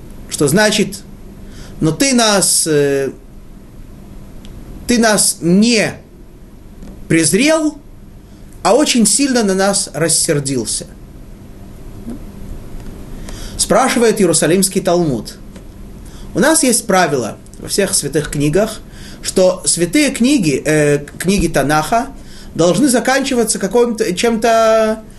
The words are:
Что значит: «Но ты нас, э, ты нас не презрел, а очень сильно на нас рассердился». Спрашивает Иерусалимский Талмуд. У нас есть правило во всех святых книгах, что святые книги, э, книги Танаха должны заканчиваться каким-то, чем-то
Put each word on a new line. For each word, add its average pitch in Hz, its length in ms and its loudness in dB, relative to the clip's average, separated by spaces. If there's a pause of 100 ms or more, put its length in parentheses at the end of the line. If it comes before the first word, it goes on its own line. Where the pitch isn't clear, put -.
(280)
Что 147 200 0
значит: 208 500 2 (800)
«Но 160 120 2
ты 269 200 0
нас, 214 540 2
э, 143 440 2 (1800)
ты 240 120 4
нас 214 420 2
не 190 540 4 (1120)
презрел, 254 680 2 (840)
а 185 120 4
очень 247 320 4
сильно 269 380 2
на 190 100 2
нас 190 400 0
рассердился». 143 920 -2 (2750)
Спрашивает 226 640 2
Иерусалимский 180 600 2
Талмуд. 165 560 0 (960)
У - 40 -2
нас 302 240 4
есть - 240 0
правило 147 520 0 (220)
во - 80 -12
всех 196 260 0
святых 147 360 -2
книгах, 156 500 0 (420)
что 185 420 2
святые 247 460 2
книги, 226 520 2
э, 147 360 4 (200)
книги 180 300 2
Танаха 151 600 0 (460)
должны 180 340 4
заканчиваться 247 680 0
каким-то, 220 560 0
чем-то 226 880 2 (160)